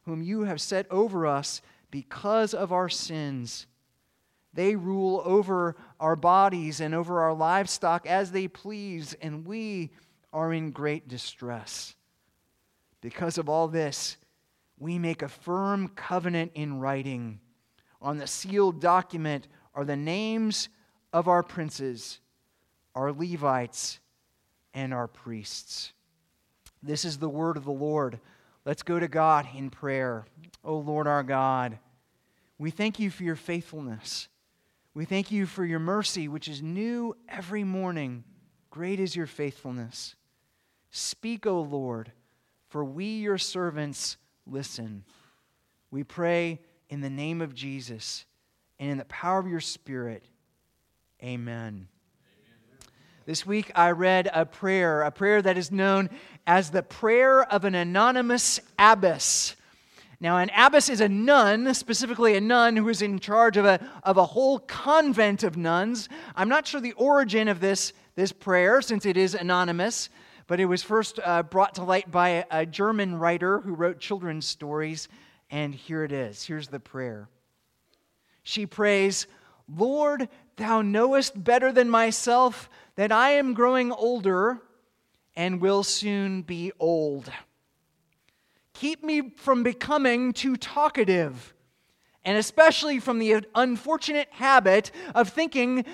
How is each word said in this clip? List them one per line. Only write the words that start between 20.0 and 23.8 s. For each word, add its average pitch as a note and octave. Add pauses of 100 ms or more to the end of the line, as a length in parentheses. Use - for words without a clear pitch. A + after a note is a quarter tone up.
of E3+
our F3+
princes, C#3 (760)
our C3+
Levites, C#3+ (760)